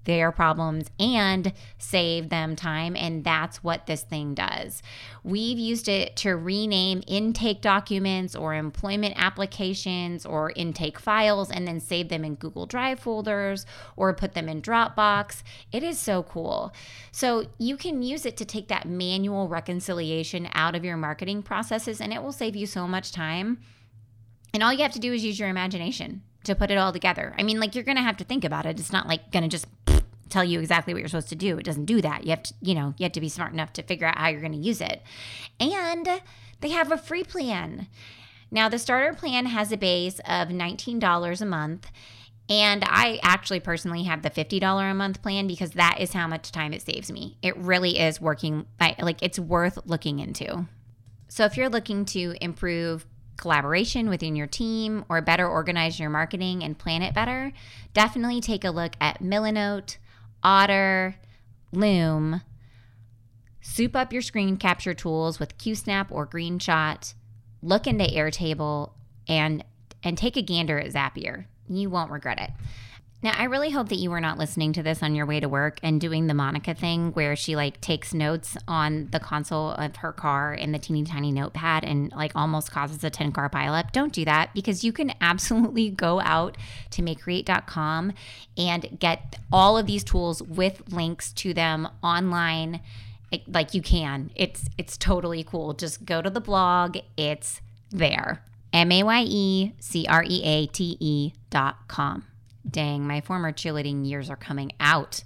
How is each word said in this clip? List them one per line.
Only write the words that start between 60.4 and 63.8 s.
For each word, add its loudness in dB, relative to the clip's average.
Otter, 6
Loom. 4
Soup 0